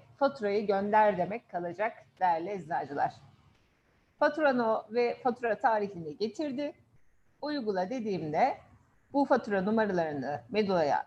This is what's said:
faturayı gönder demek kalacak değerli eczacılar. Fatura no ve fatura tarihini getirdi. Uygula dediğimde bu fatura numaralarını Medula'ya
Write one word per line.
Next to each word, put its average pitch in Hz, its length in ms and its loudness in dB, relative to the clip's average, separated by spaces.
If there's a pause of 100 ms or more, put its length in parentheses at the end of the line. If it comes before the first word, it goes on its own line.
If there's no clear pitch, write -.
(160)
faturayı 214 500 0
gönder 208 520 4
demek 190 320 -4
kalacak 175 420 -4 (280)
değerli 175 300 0
eczacılar. 147 640 -4 (1040)
Fatura 294 340 4
no 233 380 0
ve 240 320 0
fatura 233 360 0
tarihini 202 580 -2
getirdi. 285 560 -4 (680)
Uygula 214 500 -2
dediğimde 202 680 0 (540)
bu 277 120 2
fatura 220 380 2
numaralarını 170 840 0
Medula'ya 175 580 2